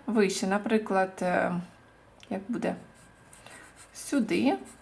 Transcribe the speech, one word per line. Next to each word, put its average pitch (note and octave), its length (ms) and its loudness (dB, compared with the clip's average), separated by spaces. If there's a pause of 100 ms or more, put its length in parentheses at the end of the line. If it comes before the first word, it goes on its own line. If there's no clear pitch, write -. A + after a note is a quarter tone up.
вище, G3+ 400 2
наприклад, G3+ 640 2 (100)
е, F3+ 300 2 (800)
як G3 180 -4
буде? G#3 280 -2 (1160)
Сюди. A3+ 600 2 (280)